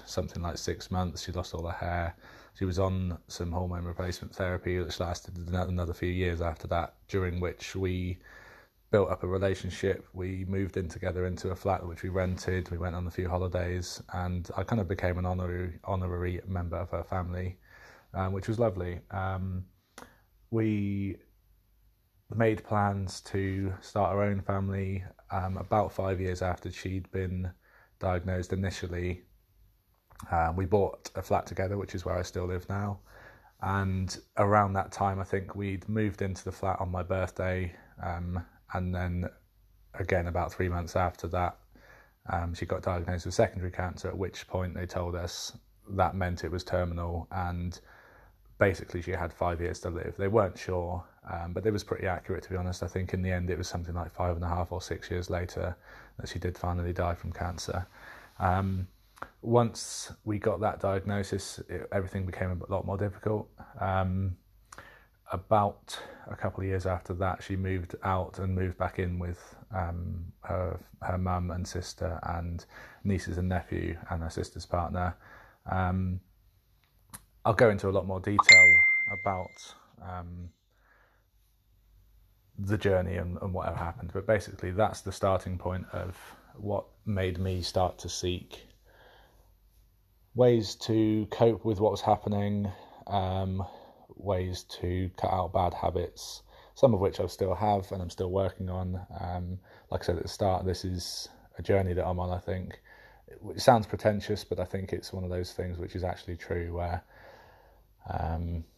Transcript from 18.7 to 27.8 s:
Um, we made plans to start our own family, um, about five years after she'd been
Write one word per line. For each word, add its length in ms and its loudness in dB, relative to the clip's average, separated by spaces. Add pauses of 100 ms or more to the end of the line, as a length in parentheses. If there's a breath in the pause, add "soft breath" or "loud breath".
Um, 540 -2 (840 loud breath)
we 680 2 (1160)
made 300 4
plans 560 2
to 520 0 (100)
start 300 2
our 120 4
own 160 2
family, 640 0 (260)
um, 280 -2
about 340 2
five 280 0
years 200 -2
after 320 -2
she'd 400 -6
been 380 -2 (480 soft breath)